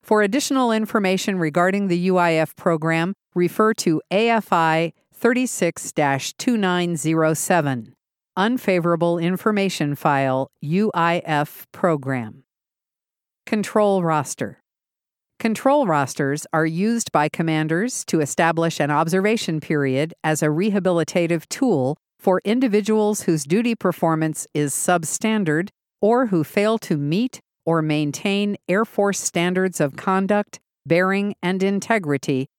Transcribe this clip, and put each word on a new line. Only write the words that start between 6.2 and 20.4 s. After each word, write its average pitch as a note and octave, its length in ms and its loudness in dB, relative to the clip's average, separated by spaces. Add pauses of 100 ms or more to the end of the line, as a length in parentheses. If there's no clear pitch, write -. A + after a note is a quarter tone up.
two A#3+ 220 -2
nine F3+ 400 0
zero D#3+ 380 2
seven, C#3+ 600 0 (420)
Unfavorable F3 840 0
Information F3+ 760 -2
File, C3+ 520 0 (120)
U F#3 340 0
I E3+ 300 0
F D3 480 -2
Program. C3+ 720 -2 (1000)
Control G3+ 580 2
Roster. D3 540 -2 (800)
Control C4 460 2
rosters D3 640 0
are D#3+ 140 2
used G#3 460 -2
by D3+ 180 2
commanders D#3+ 760 -2
to D#3+ 160 0
establish E3 580 0
an D3 120 0
observation E3+ 680 0
period C#3+ 540 -2 (100)
as D#3 200 0